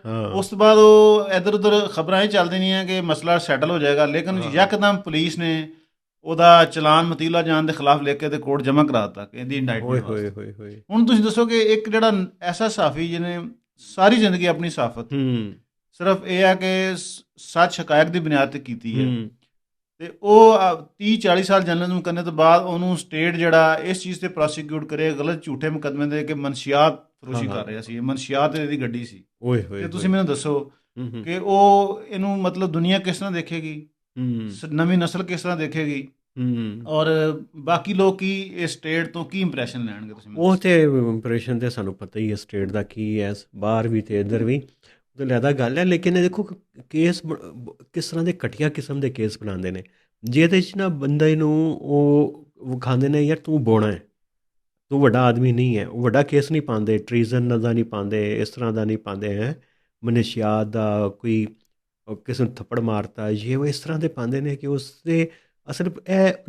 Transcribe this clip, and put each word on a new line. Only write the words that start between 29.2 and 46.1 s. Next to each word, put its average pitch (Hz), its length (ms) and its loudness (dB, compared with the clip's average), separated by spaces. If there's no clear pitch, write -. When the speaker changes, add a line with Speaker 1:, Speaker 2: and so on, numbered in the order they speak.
Speaker 1:
ਓਏ 120 200 0
ਹੋਏ 101 200 -10
Speaker 2:
ਤੇ - 60 -8
ਤੁਸੀਂ 180 200 -4
Speaker 1:
ਹੋਏ। 185 40 2
Speaker 2:
ਮੈਨੂੰ 190 140 0
ਦੱਸੋ 143 460 -4
Speaker 1:
ਹੂੰ, 120 160 -10
ਹੂੰ। 113 80 -10
Speaker 2:
ਕਿ 170 140 -6
ਉਹ 202 720 4
ਇਹਨੂੰ 196 300 -4
ਮਤਲਬ 180 340 -2
ਦੁਨੀਆ 175 260 2
ਕਿਸ 185 180 -4
ਤਰ੍ਹਾਂ 196 160 -8
ਦੇਖੇਗੀ? 156 560 -10
Speaker 1:
ਹੂੰ। 117 320 -4
Speaker 2:
ਸ-, 98 140 -16
ਨਵੀਂ 165 340 2
ਨਸਲ 175 240 -2
ਕਿਸ 180 200 -8
ਤਰ੍ਹਾਂ 180 140 -4
ਦੇਖੇਗੀ? 151 520 -6
Speaker 1:
ਹੂੰ। 117 480 -4
Speaker 2:
ਔਰ 156 200 0
ਬਾਕੀ 170 380 -4
ਲੋਕ 190 240 2
ਕੀ 190 360 -6
ਇਸ 170 160 -4
ਸਟੇਟ 165 420 -4
ਤੋਂ 170 120 -8
ਕੀ 190 160 -6
ਇੰਪ੍ਰੈਸ਼ਨ 127 440 -4
ਲੈਣਗੇ 107 300 -12
ਤੁਸੀਂ 107 160 -20
ਮੈਨੂੰ 165 140 -4
Speaker 1:
ਉਹ 185 60 6
Speaker 2:
ਦੱਸੋ। 185 120 2
Speaker 1:
ਤੇ 175 200 6
ਇੰਪ੍ਰੈਸ਼ਨ 117 760 0
ਤੇ 120 120 -4
ਸਾਨੂੰ 95 240 -8
ਪਤਾ 104 260 -10
ਹੀ 107 100 -2
ਹੈ 104 60 -4
ਸਟੇਟ 98 340 -6
ਦਾ 104 120 -4
ਕੀ 107 380 -6
ਹੈ, 101 120 -2
ਸ-, - 140 -14
ਬਾਹਰ 110 320 -2
ਵੀ 113 120 0
ਤੇ 107 200 -4
ਇੱਧਰ 107 240 -2
ਵੀ, 123 120 0
ਉਹ - 600 -16
ਤੇ 139 60 -6
ਲਹਿਦਾ 127 280 0
ਗੱਲ 131 260 -2
ਹੈ। 180 60 0
ਲੇਕਿਨ 180 320 2